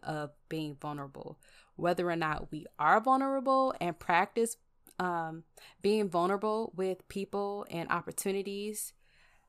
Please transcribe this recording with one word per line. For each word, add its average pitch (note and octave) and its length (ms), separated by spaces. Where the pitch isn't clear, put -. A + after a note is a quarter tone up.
of D3+ 280
being D#3 300
vulnerable. C#3+ 600
Whether F3 340
or E3+ 60
not D#3 360
we D#3 140
are E3+ 240
vulnerable C4+ 800
and F3 160
practice, G3+ 600
um, E3 440
being G#3 280
vulnerable G3 640
with F#3 320
people G3+ 640
and E3+ 180
opportunities, G3+ 1040